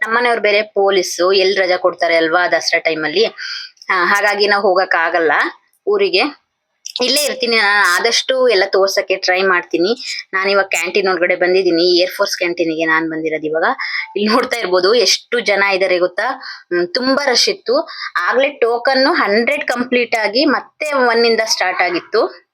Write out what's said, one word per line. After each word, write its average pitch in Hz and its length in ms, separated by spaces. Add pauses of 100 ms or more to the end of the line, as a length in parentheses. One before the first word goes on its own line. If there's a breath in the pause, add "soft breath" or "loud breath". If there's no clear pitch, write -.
ನಮ್ಮ 220 160
ಮನೆಯವ್ರು 240 240
ಬೇರೆ 208 200
ಪೊಲೀಸು, 196 680
ಎಲ್ 196 260
ರಜಾ 180 200
ಕೊಡ್ತಾರೆ 170 400
ಅಲ್ವಾ 165 300
ದಸರಾ 165 320
ಟೈಮಲ್ಲಿ. 156 460 (640 loud breath)
ಆ, 180 160
ಹಾಗಾಗಿ 202 420
ನಾವು 202 140
ಹೋಗಕ್ 185 340
ಆಗಲ್ಲ 165 360 (560)
ಊರಿಗೆ. 202 640 (540)
ಇಲ್ಲೇ 277 220
ಇರ್ತೀನಿ 233 300
ನಾನು, 202 400
ಆದಷ್ಟು 233 520
ಎಲ್ಲ 196 180
ತೋರ್ಸಕ್ಕೆ 190 500
ಟ್ರೈ 185 260
ಮಾಡ್ತೀನಿ. 180 540 (380 loud breath)
ನಾನು 190 180
ಇವಾಗ 196 140
ಕ್ಯಾಂಟೀನ್ 185 420
ಒಳಗಡೆ 180 280
ಬಂದಿದ್ದೀನಿ, 180 640
ಏರ್ 180 100
ಫೋರ್ಸ್ - 260
ಕ್ಯಾಂಟೀನಿಗೆ 170 480
ನಾನ್ 160 240
ಬಂದಿರೋದು 160 380
ಇವಾಗ. 160 160 (520 loud breath)
ಇಲ್ಲಿ 214 180
ನೋಡ್ತಾ 247 240
ಇರ್ಬೋದು 185 360
ಎಷ್ಟು 233 460
ಜನ 196 240
ಇದ್ದಾರೆ 190 360
ಗೊತ್ತಾ, 185 300 (340 loud breath)
ಹ್ಮ್, 175 300
ತುಂಬಾ 269 380
ರಶ್ 226 180
ಇತ್ತು. 277 400 (280 loud breath)
ಆಗ್ಲೇ 233 320
ಟೋಕನ್ 262 600
ಹಂಡ್ರೆಡ್ 240 560
ಕಂಪ್ಲೀಟ್ 247 480
ಆಗಿ 220 300
ಮತ್ತೆ 294 480
ಒನ್ 233 320
ಇಂದ 226 200
ಸ್ಟಾರ್ಟ್ 185 360
ಆಗಿತ್ತು. 180 720